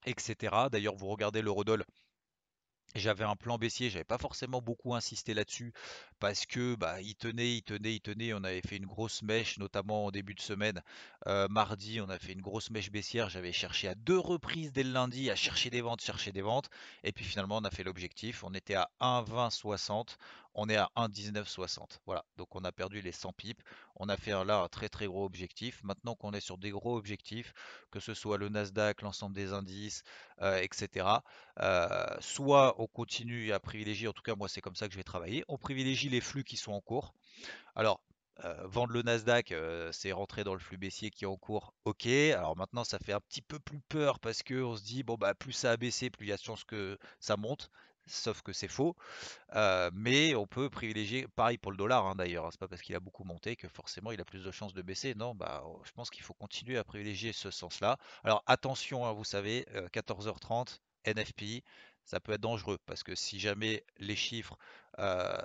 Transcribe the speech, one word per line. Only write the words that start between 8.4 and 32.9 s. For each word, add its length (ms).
avait 240
fait 100
une 100
grosse 340
mèche, 380
notamment 480
en 40
début 220
de 80
semaine. 400
Euh, 220
mardi, 520
on 80
a 80
fait 160
une 80
grosse 300
mèche 180
baissière. 400
J'avais 240
cherché 340
à 60
deux 240
reprises 560
dès 100
le 80
lundi 380
à 60
chercher 340
des 120
ventes, 200
chercher 300
des 100
ventes. 280
Et 80
puis 140
finalement, 320
on 60
a 60
fait 140
l'objectif. 600
On 120
était 180
à 160
un 220
vingt 300
soixante. 640
On 120
est 80
à 220
un 100
dix-neuf 400
soixante. 580
Voilà. 200
Donc 200
on 100
a 80
perdu 280
les 120
cent 180
pips. 300
On 140
a 80
fait 160
un, 100
là 160
un 80
très, 220
très 160
gros 180
objectif. 600
Maintenant 320
qu'on 180
est 80
sur 160
des 140
gros 260
objectifs, 560
que 100
ce 120
soit 240
le 120
Nasdaq, 540
l'ensemble 320
des 180
indices, 500
euh, 160
et 160
cetera, 500
euh, 460
soit 640
on 60
continue 640